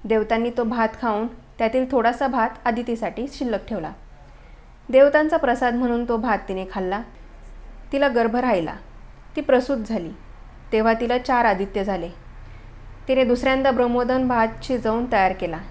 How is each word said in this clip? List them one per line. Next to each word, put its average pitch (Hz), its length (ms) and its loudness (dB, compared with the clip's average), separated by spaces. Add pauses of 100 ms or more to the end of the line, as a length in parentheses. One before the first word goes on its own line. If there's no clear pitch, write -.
देवतांनी 226 520 2
तो 240 80 0
भात 226 240 0 (140)
खाऊन 220 240 0 (320)
त्यातील 247 320 2
थोडासा 247 360 2
भात 247 240 0 (140)
अदितीसाठी 233 640 -2
शिल्लक 226 400 -4
ठेवला. 170 240 -6 (960)
देवतांचा 294 480 6
प्रसाद 254 380 2
म्हणून 240 340 0
तो 233 80 0
भात 220 220 0 (100)
तिने 190 240 -4
खाल्ला. 196 300 -2 (920)
तिला 277 160 2
गर्भ 233 280 2
राहिला, 220 380 0 (640)
ती 302 40 -2
प्रसूत 262 360 2
झाली, 208 340 -6 (600)
तेव्हा 220 200 4
तिला 240 260 0
चार 247 260 0
आदित्य 196 400 0
झाले. 180 420 -6 (840)
तिने 262 160 4
दुसऱ्यांदा 262 460 2
ब्रह्मोदन 247 580 2
भात 226 200 2 (140)
शिजवून 240 500 -2
तयार 190 200 4
केला. 170 260 -6 (120)